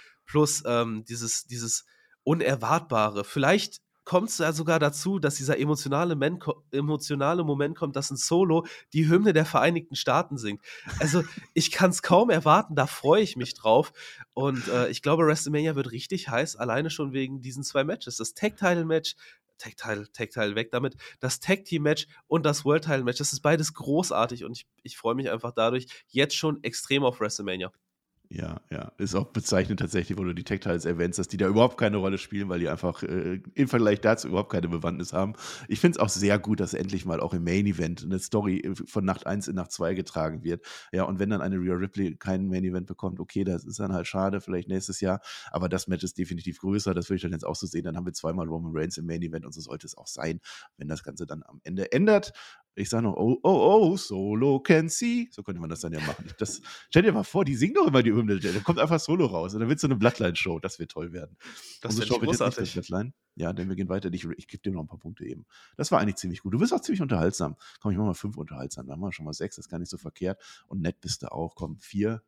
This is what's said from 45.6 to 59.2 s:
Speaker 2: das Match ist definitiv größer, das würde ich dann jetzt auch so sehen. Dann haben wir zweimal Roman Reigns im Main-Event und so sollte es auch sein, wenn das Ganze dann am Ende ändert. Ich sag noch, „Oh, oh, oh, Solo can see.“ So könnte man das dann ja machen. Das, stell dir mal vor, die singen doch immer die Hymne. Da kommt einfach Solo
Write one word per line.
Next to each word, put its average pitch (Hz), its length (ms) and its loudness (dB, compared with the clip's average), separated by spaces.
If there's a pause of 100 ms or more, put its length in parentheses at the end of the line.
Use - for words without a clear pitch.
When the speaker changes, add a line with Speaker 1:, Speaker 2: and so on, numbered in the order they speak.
Speaker 2:
das 90 180 -2
Match 92 160 -2
ist - 140 -6
definitiv 87 400 -6
größer, 98 340 0
das 87 160 -4
würde 95 80 0
ich 85 60 -4
dann 87 100 -4
jetzt 80 140 -6
auch - 100 -4
so 95 100 -8
sehen. 85 180 -4
Dann 82 120 -6
haben 90 80 -6
wir 87 80 -6
zweimal 82 340 -4
Roman 82 280 -6
Reigns 78 240 -4
im 82 80 -8
Main-Event 82 400 -6
und - 60 -16
so 80 100 -14
sollte - 240 -14
es - 100 -16
auch - 100 -20
sein, 82 360 -6 (340)
wenn 73 120 -12
das 78 140 -6
Ganze 82 220 -10
dann 78 200 -10
am - 200 -20
Ende 92 280 -6
ändert. 202 420 4 (400)
Ich - 160 -6
sag 117 120 0
noch, 104 140 0
„Oh, 113 260 2
oh, 185 480 8
oh, 196 60 2
Solo 110 640 0
can 160 280 6
see.“ 240 440 -2
So - 100 -14
könnte 190 180 -8
man 80 80 -6
das 82 120 -6
dann 82 120 -6
ja 78 60 -4
machen. 78 400 -6
Das, - 220 -6 (300)
stell 170 120 8
dir 214 100 6
mal 110 120 0
vor, 185 200 0
die 139 120 0
singen 180 180 2
doch 381 140 6
immer 131 160 6
die 113 80 4
Hymne. 104 260 2
Da 98 220 0
kommt 170 180 0
einfach 156 220 4
Solo 165 260 2